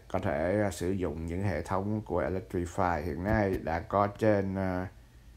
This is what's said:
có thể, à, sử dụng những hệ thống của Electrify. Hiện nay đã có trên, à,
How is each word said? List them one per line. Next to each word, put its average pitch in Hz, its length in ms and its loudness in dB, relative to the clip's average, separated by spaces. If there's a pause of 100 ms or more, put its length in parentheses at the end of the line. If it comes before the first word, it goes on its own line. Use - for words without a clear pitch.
có 95 100 -2
thể, 92 440 2
à, 101 80 2
sử 90 200 -2
dụng 82 360 -2
những 85 160 -2
hệ 82 200 0
thống 101 380 -2
của 87 220 -2
Electrify. 87 800 0
Hiện 82 220 -4
nay 101 380 2
đã 80 180 -2
có 101 260 2
trên, 101 480 2
à, 92 340 0 (480)